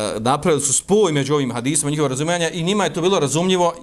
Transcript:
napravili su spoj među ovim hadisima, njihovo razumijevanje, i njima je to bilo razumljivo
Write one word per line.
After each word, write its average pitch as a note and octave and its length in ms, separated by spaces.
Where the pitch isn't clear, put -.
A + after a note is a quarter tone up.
napravili C#3+ 420
su - 100
spoj G3 400
među C#3 220
ovim C3+ 180
hadisima, C#3 380
njihovo D3+ 180
razumijevanje, D#3+ 440
i E3+ 100
njima F#3+ 220
je D#3 80
to E3+ 80
bilo F#3 200
razumljivo E3+ 640